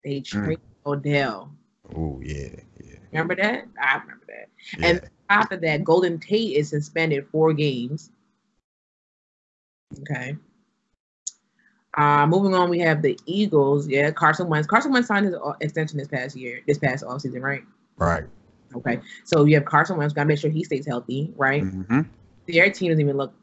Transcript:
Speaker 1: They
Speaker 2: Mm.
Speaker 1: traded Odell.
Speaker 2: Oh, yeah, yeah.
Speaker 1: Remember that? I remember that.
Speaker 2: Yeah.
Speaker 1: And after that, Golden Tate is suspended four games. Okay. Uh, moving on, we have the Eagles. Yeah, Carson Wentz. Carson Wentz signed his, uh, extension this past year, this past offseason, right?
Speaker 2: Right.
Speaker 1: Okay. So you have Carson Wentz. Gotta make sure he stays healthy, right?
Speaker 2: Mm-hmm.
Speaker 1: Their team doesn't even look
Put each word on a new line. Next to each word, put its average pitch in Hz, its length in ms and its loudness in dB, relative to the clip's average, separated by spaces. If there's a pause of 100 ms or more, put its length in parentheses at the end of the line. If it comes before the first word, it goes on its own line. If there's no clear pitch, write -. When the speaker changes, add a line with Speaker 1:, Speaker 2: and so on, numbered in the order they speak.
Speaker 1:
They 139 160 -6
Speaker 2:
Mm. - 40 -16
Speaker 1:
traded 104 360 -4 (260)
Odell. 143 640 -2 (460)
Speaker 2:
Oh, 76 260 -6
yeah, 69 280 -8 (340)
yeah. - 120 -20 (160)
Speaker 1:
Remember 165 240 -2
that? 214 300 -4 (160)
I 135 140 0
remember - 320 -14
that. 113 200 -18 (300)
Speaker 2:
Yeah. 160 80 0
Speaker 1:
And 170 140 2 (300)
after 208 260 2
that, 156 260 0
Golden 170 380 4
Tate 208 360 0
is 151 120 2
suspended 151 640 -2
four 160 200 4
games. 143 580 -4 (1900)
Okay. 131 360 -8 (1600)
Uh, 147 300 4
moving 190 280 2
on, 180 160 2
we 170 80 0
have 160 240 2
the 131 240 0
Eagles. 151 600 2
Yeah, 143 240 2
Carson 160 360 2
Wentz. 151 200 0
Carson 269 240 2
Wentz 240 160 2
signed 202 180 2
his, 180 80 -2
uh, 147 260 -6
extension 156 380 -4
this 139 100 -8
past 135 280 -8
year, 123 300 -12
this 147 120 2
past 135 260 -2
offseason, 127 380 -8
right? 135 220 -6 (320)
Speaker 2:
Right. 85 280 0 (500)
Speaker 1:
Okay. 120 260 -4 (240)
So 151 200 4
you 151 120 8
have 147 80 4
Carson 160 320 2
Wentz. 147 180 0
Gotta 151 140 0
make 151 100 2
sure 151 120 -2
he 156 140 -2
stays 143 220 -6
healthy, 131 500 -6
right? 139 280 2
Speaker 2:
Mm-hmm. 95 380 0 (440)
Speaker 1:
Their 175 240 4
team 185 200 -2
doesn't 156 100 4
even 143 160 2
look 139 160 -4 (100)